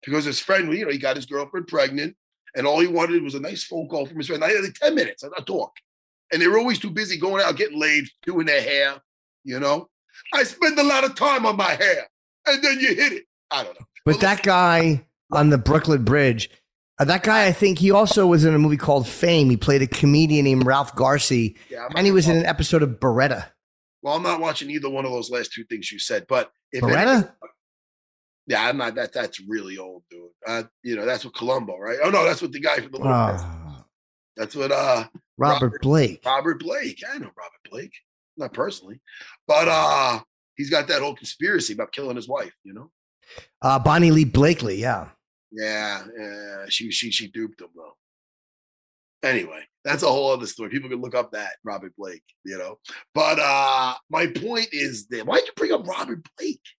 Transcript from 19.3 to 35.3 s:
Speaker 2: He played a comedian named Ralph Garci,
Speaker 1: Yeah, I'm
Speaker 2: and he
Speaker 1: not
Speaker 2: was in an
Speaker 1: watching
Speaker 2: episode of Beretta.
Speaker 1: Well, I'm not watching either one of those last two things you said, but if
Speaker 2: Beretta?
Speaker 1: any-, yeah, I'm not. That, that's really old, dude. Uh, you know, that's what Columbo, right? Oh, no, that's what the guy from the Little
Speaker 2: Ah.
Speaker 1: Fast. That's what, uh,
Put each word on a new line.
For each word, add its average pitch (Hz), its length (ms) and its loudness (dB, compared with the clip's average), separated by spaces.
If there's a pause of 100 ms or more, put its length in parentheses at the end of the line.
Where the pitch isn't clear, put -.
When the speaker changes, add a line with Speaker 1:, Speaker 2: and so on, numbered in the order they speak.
Speaker 2:
He 123 80 6
played 139 240 2
a 131 60 0
comedian 151 580 4
named 131 200 4
Ralph 135 300 0
Garci, 127 600 2 (140)
Speaker 1:
Yeah, 120 160 -14
I'm 147 100 -8
Speaker 2:
and 180 100 2
he 196 60 4
Speaker 1:
not 190 40 4
Speaker 2:
was 175 120 6
in 170 40 4
an 165 80 4
Speaker 1:
watching 165 100 0
Speaker 2:
episode 160 340 2
of 139 60 2 (100)
Beretta. 127 460 0 (560)
Speaker 1:
Well, 143 140 -2
I'm 165 80 -4
not 170 180 0
watching 151 280 -4
either 147 200 -6
one 135 160 -6
of 131 60 -4
those 120 180 -6
last 120 240 -6
two 117 120 -14
things 107 260 -10
you 104 80 -16
said, 107 280 -4
but 123 240 -2 (200)
if 127 120 -4
Speaker 2:
Beretta? 180 340 4
Speaker 1:
any-, 202 100 2 (1200)
yeah, 107 200 0
I'm 139 100 -2
not. 117 180 -4
That, 117 180 -6
that's 117 280 -6
really 98 360 -10
old, 92 320 -16
dude. 87 200 -20 (160)
Uh, 113 180 -6 (200)
you 120 120 -6
know, 104 100 -4
that's 123 200 -2
what 120 100 -18
Columbo, 104 420 -4
right? 113 260 -8
Oh, 175 60 2
no, 190 160 4
that's 165 160 0
what 151 100 -8
the 143 80 -12
guy 147 180 0
from - 140 -8
the 131 60 -14
Little 135 160 -2
Speaker 2:
Ah. 110 240 2
Speaker 1:
Fast. 82 460 -14 (520)
That's 110 200 -10
what, 139 160 -4
uh, 135 360 0 (300)